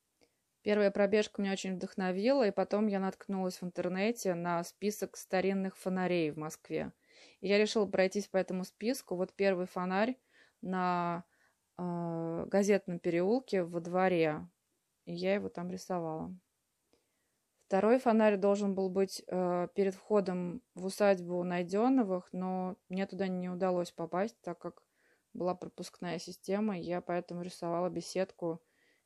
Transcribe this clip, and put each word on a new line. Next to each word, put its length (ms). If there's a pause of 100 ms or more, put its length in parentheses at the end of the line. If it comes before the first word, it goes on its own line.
(600)
Первая 300
пробежка 500
меня 120
очень 220
вдохновила, 720
и 40
потом 360
я 120
наткнулась 640
в 40
интернете 720
на 280
список 540
старинных 600
фонарей 540
в 60
Москве. 540 (480)
И 80
я 100
решила 300
пройтись 400
по 100
этому 280
списку. 500
Вот 180
первый 320
фонарь 540 (420)
на, 640 (560)
э, 680
Газетном 520
переулке 640
во 160
дворе, 680 (580)
и 80
я 220
его 140
там 220
рисовала. 600 (1400)
Второй 320
фонарь 380
должен 380
был 140
быть, 380
э, 480
перед 200
входом 640 (140)
в 120
усадьбу 560
Найдёновых, 920
но 420 (140)
мне 180
туда 220
не 200
удалось 420
попасть, 500
так 180
как 240 (500)
была 220
пропускная 640
система, 580
и 60
я 180
поэтому 420
рисовала 460
беседку 720 (440)